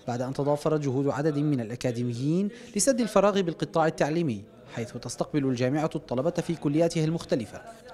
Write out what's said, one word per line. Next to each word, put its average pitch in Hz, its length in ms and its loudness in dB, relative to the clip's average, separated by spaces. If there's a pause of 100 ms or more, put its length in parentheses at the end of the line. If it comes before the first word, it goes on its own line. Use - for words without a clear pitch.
بعد 120 140 -2
أن 127 100 -4
تضافرت 147 480 0
جهود 139 280 0
عدد 147 300 0
من 147 220 2
الأكاديميين 123 880 -2 (280)
لسد 233 240 4
الفراغ 202 400 4
بالقطاع 165 460 0
التعليمي، 156 580 0 (300)
حيث 117 180 -8
تستقبل 135 540 -2
الجامعة 131 480 0
الطلبة 135 360 -2
في 170 240 -2
كلياتها 160 500 2
المختلفة، 156 580 -2 (320)